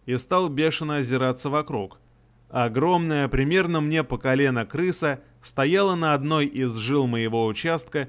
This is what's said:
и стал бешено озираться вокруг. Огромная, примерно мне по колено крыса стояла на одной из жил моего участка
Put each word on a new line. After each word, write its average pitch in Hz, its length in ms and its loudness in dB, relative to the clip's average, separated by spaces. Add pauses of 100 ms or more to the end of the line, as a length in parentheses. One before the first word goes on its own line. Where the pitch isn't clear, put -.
и 127 100 0
стал 185 320 0
бешено 151 480 0
озираться 131 540 0
вокруг. 139 500 -4 (480)
Огромная, 143 800 0
примерно 160 540 2
мне 151 220 0
по 127 120 -4
колено 131 480 2
крыса 156 580 -2 (200)
стояла 180 540 2
на 160 180 0
одной 147 320 0
из 127 300 -4
жил 131 300 0
моего 113 380 0
участка 147 640 -4